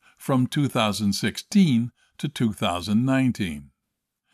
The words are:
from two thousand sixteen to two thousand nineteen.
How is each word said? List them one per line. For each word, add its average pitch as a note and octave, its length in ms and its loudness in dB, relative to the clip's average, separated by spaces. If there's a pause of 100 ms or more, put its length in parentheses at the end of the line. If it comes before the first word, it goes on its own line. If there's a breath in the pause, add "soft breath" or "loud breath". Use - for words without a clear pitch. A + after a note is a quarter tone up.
(180 soft breath)
from B2+ 280 0
two C#3+ 220 0
thousand G#2 460 0
sixteen B2 760 0 (280)
to D#3 100 -6
two A#2 240 -2
thousand G#2 540 0
nineteen. G#2+ 640 -2 (640 soft breath)